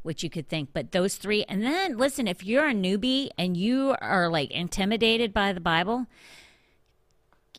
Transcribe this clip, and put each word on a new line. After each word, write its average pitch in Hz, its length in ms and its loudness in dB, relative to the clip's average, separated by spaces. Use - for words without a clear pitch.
what 160 200 -8
you 170 80 -4
could 160 180 -8
think, 151 240 -4
but 135 200 -6
those 190 240 0
three. 208 320 0
And 190 140 -2
then, 320 360 0
listen, 262 300 0
if 220 160 -6
you're 254 240 4
a 269 40 2
newbie 214 640 0
and 180 200 0
you 254 440 2
are, 175 300 2
like, 151 220 0
intimidated 214 840 0
by 202 180 2
the 180 80 -6
Bible, 175 460 0